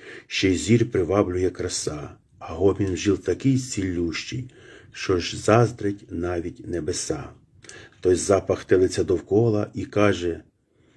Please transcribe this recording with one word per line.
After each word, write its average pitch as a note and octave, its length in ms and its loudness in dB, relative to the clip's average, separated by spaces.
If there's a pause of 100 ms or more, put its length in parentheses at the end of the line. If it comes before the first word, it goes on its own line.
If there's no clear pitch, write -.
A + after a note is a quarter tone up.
(280)
ще - 220 0
й F2+ 80 4
зір A2+ 340 4
приваблює F#2 580 2
краса, D#2 600 -6 (300)
а - 140 -12
гомін F#2 400 2
бджіл G2 240 2
такий B2+ 420 0
цілющий, F#2+ 920 -4 (400)
що - 260 -2
ж - 200 -6
заздрить G#2 720 2
навіть F2 580 -6
небеса. E2+ 640 -6 (680)
Той F#2 160 4
запах F#2 500 0
телиться F#2 380 2
довкола G#2 680 0
і G2+ 120 -8
каже: F2 560 0 (560)